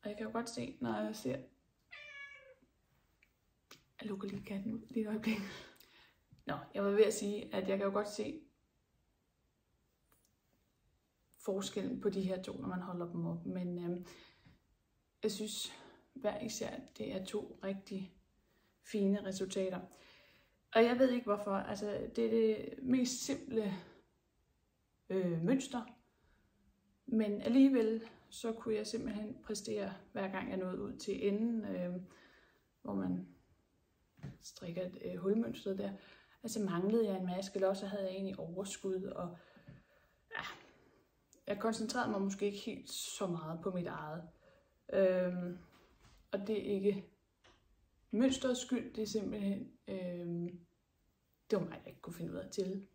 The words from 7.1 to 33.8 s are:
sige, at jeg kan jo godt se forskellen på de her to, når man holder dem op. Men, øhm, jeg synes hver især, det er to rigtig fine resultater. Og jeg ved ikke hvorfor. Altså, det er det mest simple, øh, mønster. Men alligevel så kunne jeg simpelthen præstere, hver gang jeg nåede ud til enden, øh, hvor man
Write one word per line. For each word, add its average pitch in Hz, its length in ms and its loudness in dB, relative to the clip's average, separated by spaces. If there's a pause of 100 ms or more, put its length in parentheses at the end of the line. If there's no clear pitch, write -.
sige, 208 400 -4
at 190 140 0
jeg 196 100 2
kan 196 80 2
jo 196 60 0
godt 208 160 0
se - 320 -6 (3000)
forskellen 196 640 -2
på 214 80 2
de 196 140 0
her 185 200 0
to, - 100 -8
når - 160 -6
man 185 140 -2
holder 175 300 -4
dem 170 140 -2
op. 170 200 -4
Men, 175 380 -2
øhm, 180 220 -2 (1160)
jeg 214 100 0
synes - 400 -6 (420)
hver - 260 -2
især, 220 300 -4 (280)
det 214 160 -6
er 190 100 -4
to - 400 -6
rigtig 196 500 -6 (680)
fine 196 420 4
resultater. 190 560 -2 (920)
Og 226 100 12
jeg 240 140 6
ved 262 120 10
ikke 240 140 2
hvorfor. 202 260 2
Altså, 208 680 -2
det 233 80 4
er 226 60 4
det 220 520 4
mest 254 420 4
simple, 214 480 0 (1400)
øh, 175 360 2
mønster. 247 380 2 (1200)
Men 214 340 2
alligevel 233 640 8 (280)
så 226 220 -4
kunne 226 220 -2
jeg 214 120 0
simpelthen 214 580 -4
præstere, 208 500 -2 (180)
hver 196 160 -2
gang 190 220 -4
jeg 190 60 -2
nåede 185 260 -2
ud 202 160 -6
til 202 300 0
enden, 220 360 2
øh, 180 300 -2 (880)
hvor 104 120 -6
man 92 340 0 (1120)